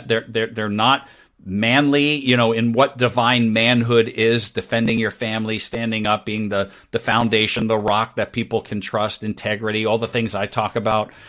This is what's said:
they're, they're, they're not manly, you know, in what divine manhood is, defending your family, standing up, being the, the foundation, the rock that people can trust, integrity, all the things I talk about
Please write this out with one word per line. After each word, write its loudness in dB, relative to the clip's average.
they're, 0
they're, -2
they're -6
not 2
manly, 2
you 0
know, 4
in 0
what 2
divine 2
manhood 4
is, 0
defending -2
your 0
family, -4
standing -4
up, 0
being -4
the, -2
the -2
foundation, 0
the 2
rock 0
that -4
people -4
can -8
trust, -4
integrity, -4
all 2
the -4
things -4
I -4
talk -4
about -2